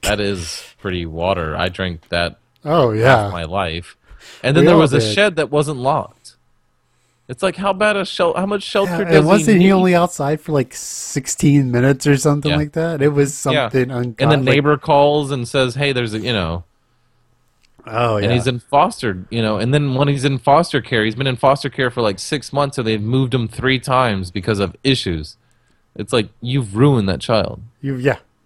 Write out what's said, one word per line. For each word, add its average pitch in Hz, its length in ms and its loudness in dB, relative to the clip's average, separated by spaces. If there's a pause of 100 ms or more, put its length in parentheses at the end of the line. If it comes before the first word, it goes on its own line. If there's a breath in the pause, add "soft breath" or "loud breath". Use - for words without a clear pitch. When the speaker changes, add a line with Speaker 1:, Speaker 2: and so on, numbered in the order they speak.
Speaker 1:
that 104 180 -2
is 95 420 -6 (160)
pretty 90 280 -6
water. 82 500 -2
I 87 140 -2
drank 90 400 -8
that 87 280 -4 (280)
Speaker 2:
Oh, 147 240 2
yeah. 113 320 4
Speaker 1:
half 101 100 -4
my 85 120 -6
life. 87 520 -6 (460 loud breath)
And 139 120 2
then 170 100 6
Speaker 2:
We - 20 6
Speaker 1:
there 175 80 8
Speaker 2:
all 160 80 6
Speaker 1:
was 135 100 2
a 143 60 4
Speaker 2:
did. 110 160 0
Speaker 1:
shed 196 220 2
that 151 140 -2
wasn't 147 280 -2
locked. 131 380 -2 (1120)
It's - 160 -8
like, 180 100 0
how 196 180 -2
bad 208 240 0
a 190 80 -2
shel-, 175 300 0
how 185 120 -2
much 202 180 -4
shelter 196 260 -2
Speaker 2:
Yeah, 170 140 -2
Speaker 1:
does 165 140 2
Speaker 2:
and 151 100 4
wasn't 208 200 4 (100)
Speaker 1:
he 175 40 6
Speaker 2:
he - 40 8
Speaker 1:
need? 196 60 6
Speaker 2:
only 185 220 4
outside 156 460 0
for, - 100 -10
like, 139 240 0
sixteen - 960 0
minutes 131 340 2
or 143 120 4
something 147 340 0
Speaker 1:
Yeah. 151 60 0
Speaker 2:
like 151 160 -2
that? 165 280 -4
It 147 100 2
was 143 200 2 (160)
Speaker 1:
Yeah. 135 220 0
Speaker 2:
something 127 140 0
Speaker 1:
And 127 80 -4
the 127 60 -8 (120)
Speaker 2:
ungodly. 139 300 2 (140)
Speaker 1:
neighbor 143 240 2
calls 147 540 2
and 123 160 -4
says, 127 300 0
"Hey, 143 160 -2
there's 120 200 -4
a," 110 60 -4
you 120 140 -4
know. 87 320 -2 (1200)
Speaker 2:
Oh, 113 320 0
yeah. 104 60 -2
Speaker 1:
And 117 100 2
he's 120 120 0
in 123 140 -2
foster, 135 680 0
you 117 100 -4
know, 107 180 0
and 117 140 -2
then 143 220 0
when 139 140 2
he's 139 160 0
in 139 140 0
foster 143 440 2
care, 110 220 0
he's 110 100 -2
been 135 120 -4
in 127 100 -4
foster 139 340 0
care 131 200 -2
for, 120 120 -4
like, 101 160 -2
six - 340 -8
months, 139 260 -2
and 113 80 -2
they've 110 140 -2
moved 123 320 -2
him 117 160 -2
three 131 300 -2
times 113 520 0
because 101 280 -4
of 95 260 -2
issues. 90 520 -2 (600)
It's - 160 -12
like, 117 160 0 (120)
you've 120 360 -4
ruined 120 320 4
that 87 120 -2
child. 107 420 -2 (180)
Speaker 2:
You, 135 160 -6
yeah, 127 220 -2 (280)